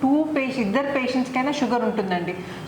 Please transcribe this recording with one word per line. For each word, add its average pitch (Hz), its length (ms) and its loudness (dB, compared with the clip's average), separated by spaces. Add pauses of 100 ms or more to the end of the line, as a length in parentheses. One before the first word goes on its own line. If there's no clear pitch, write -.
టూ 285 220 4
పేష-, 269 360 -2
ఇద్దరు 233 280 2
పేషెంట్స్కైనా 254 640 0
షుగర్ 240 300 0
ఉంటుందండి. 185 540 0 (320)